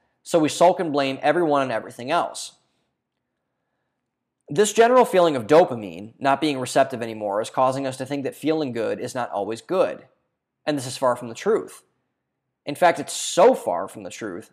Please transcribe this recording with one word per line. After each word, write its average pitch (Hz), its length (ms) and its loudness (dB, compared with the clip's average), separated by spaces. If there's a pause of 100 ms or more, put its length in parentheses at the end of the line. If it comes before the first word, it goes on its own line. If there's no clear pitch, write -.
(220)
so - 180 0
we 147 80 4
sulk 180 320 4
and 160 120 -4
blame 135 300 0
everyone 151 400 2
and 127 80 -2
everything 120 400 -8
else. - 420 -4 (2000)
This 202 240 0
general 240 320 6
feeling 170 320 4
of 110 100 -6
dopamine 110 720 2
not 139 220 0
being 147 180 -2
receptive 127 440 0
anymore 107 380 -4
is 117 100 -6
causing 135 360 0
us 127 100 -6
to 131 100 -10
think 143 180 -6
that 131 100 -6
feeling 151 380 -2
good 107 260 -4
is - 160 -8
not 120 160 -6
always 101 300 -6
good. 156 460 -2 (580)
And 151 120 -2
this 131 100 -8
is 127 100 -10
far 123 180 0
from 117 140 -10
the 113 60 -14
truth. - 480 -2 (800)
In 143 100 -8
fact, 170 240 2
it's - 140 -10
so - 420 4
far 90 320 -4
from 110 160 -16
the 92 80 -12
truth 101 420 -12